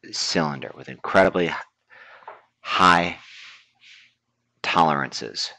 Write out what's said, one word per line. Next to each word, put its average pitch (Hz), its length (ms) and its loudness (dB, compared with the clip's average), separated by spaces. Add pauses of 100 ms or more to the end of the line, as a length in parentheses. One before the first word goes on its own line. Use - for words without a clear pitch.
(120)
cylinder 73 640 -4
with 67 120 -18
incredibly 87 640 2 (1080)
high 87 580 2 (1400)
tolerances 69 960 -2